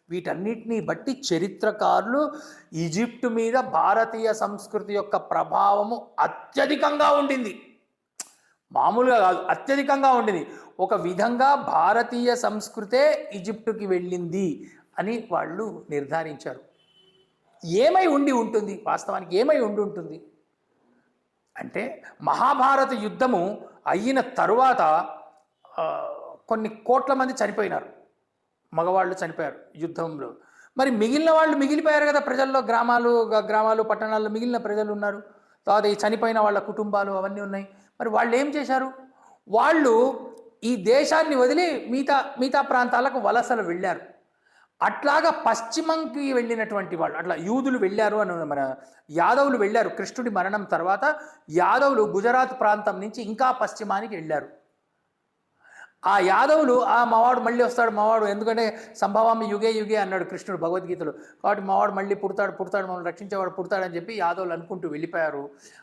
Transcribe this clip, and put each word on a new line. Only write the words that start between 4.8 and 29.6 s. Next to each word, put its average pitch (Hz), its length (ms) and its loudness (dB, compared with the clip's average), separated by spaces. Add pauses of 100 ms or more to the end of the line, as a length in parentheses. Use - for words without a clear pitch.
యొక్క 202 240 -2
ప్రభావము 202 880 0 (120)
అత్యధికంగా 294 920 0
ఉండింది, 269 680 -2 (920)
మామూలుగా 220 480 4
కాదు, 185 180 4
అత్యధికంగా 269 760 2
ఉండింది. 214 360 2 (320)
ఒక 185 140 0
విధంగా 220 600 2
భారతీయ 233 800 0
సంస్కృతే 226 960 0
ఈజిప్టుకి 208 520 -8
వెళ్ళింది 180 840 -2 (280)
అని 220 320 -4
వాళ్ళు 170 580 -6
నిర్ధారించారు. 143 720 -6 (1040)
ఏమై 302 420 4
ఉండి 285 240 4
ఉంటుంది, 214 560 -2
వాస్తవానికి 180 500 -4
ఏమై 285 220 2
ఉండి 208 220 -2
ఉంటుంది 165 420 -8 (1300)
అంటే, - 460 -10 (180)
మహాభారత 262 720 2
యుద్ధము 208 720 -2 (220)
అయిన 226 340 0
తరువాత, 233 600 2 (1000)
ఆ, 151 360 -4 (320)
కొన్ని 220 220 -2
కోట్ల 262 440 0
మంది 262 200 0
చనిపోయినారు. 202 640 -4 (760)
మగవాళ్ళు 180 420 0 (100)
చనిపోయారు 160 300 -6 (200)